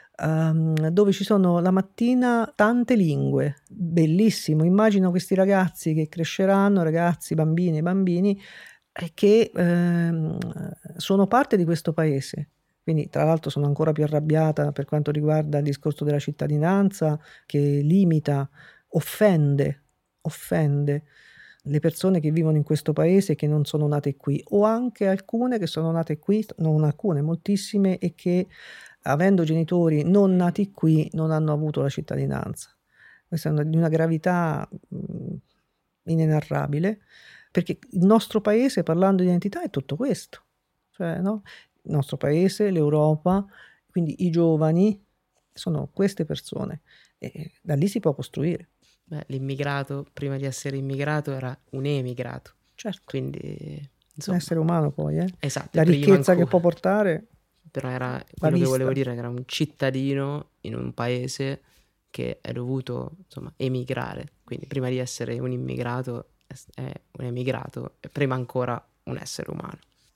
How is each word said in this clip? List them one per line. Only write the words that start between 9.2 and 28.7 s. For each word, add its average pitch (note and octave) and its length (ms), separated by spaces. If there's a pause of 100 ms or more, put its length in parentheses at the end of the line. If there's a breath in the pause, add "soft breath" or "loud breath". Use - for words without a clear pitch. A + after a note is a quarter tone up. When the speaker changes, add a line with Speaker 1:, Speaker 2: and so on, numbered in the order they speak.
Speaker 1:
ehm, F3 840 (600)
sono G3 300
parte A#3+ 300
di F3 80
questo D#3+ 280
paese. D3+ 560 (340)
Quindi, D#3+ 260
tra C#3+ 140
l'altro, D#3 260
sono C#3+ 180
ancora D#3 240
più D#3 120
arrabbiata D3+ 680
per C#3+ 140
quanto D3+ 260
riguarda D3+ 480
il D3 40
discorso D3 400
della D3 160
cittadinanza, D3+ 1000 (260 loud breath)
che D3 140
limita, C#3+ 920 (400 soft breath)
offende, C#3+ 960 (380)
offende C#3+ 800 (640 soft breath)
le D3 140
persone E3+ 400
che D3+ 120
vivono D#3 260
in D3 60
questo D#3 300
paese E3 400
e - 20
che D3 120
non D3 180
sono D3+ 220
nate D3 280
qui, - 340
o G3+ 140
anche A3+ 440
alcune A#3 520
che E3+ 80
sono D#3+ 240
nate E3 260
qui, G#3+ 280 (120)
non D#3 260
alcune, D3+ 380
moltissime, F#3+ 800
e F3 160
che, F3+ 320 (560 loud breath)